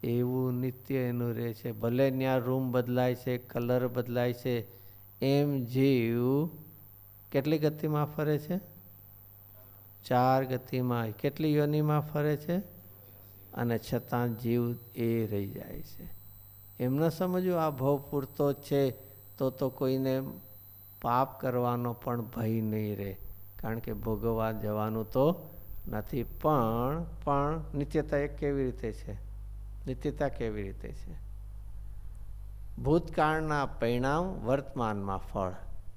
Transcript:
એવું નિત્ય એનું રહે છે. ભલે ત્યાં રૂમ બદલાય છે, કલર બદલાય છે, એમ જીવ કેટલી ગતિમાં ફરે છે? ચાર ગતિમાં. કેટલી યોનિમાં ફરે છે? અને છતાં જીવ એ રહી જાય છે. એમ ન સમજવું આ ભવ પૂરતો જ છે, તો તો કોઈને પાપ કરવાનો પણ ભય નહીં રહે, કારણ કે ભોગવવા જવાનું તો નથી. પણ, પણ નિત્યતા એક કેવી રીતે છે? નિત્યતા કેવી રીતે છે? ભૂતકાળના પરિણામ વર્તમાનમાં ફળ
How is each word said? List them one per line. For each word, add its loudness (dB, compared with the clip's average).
એવું 2
નિત્ય -2
એનું 0
રહે -2
છે. -6
ભલે 4
ત્યાં 2
રૂમ 0
બદલાય 2
છે, -2
કલર 0
બદલાય 0
છે, -2
એમ 4
જીવ 4
કેટલી 2
ગતિમાં 2
ફરે 2
છે? -2
ચાર 6
ગતિમાં. 0
કેટલી 0
યોનિમાં 4
ફરે 0
છે? -2
અને 0
છતાં 0
જીવ 2
એ 2
રહી -2
જાય -8
છે. -12
એમ 2
ન 4
સમજવું 2
આ 4
ભવ 2
પૂરતો 0
જ 2
છે, 2
તો 2
તો 0
કોઈને 0
પાપ 2
કરવાનો 0
પણ -4
ભય 0
નહીં -2
રહે, -6
કારણ -4
કે -6
ભોગવવા 0
જવાનું -2
તો 4
નથી. -4
પણ, 2
પણ 0
નિત્યતા 0
એક -2
કેવી 0
રીતે -4
છે? -8
નિત્યતા -2
કેવી -2
રીતે -8
છે? -8
ભૂતકાળના 4
પરિણામ 2
વર્તમાનમાં 0
ફળ -2